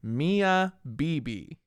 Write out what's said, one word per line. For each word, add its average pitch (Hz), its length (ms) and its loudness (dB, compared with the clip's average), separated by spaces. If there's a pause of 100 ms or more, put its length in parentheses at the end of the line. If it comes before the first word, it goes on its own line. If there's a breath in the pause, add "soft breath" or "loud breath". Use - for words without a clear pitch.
Mia 185 720 2 (100)
Bibi. 123 840 -4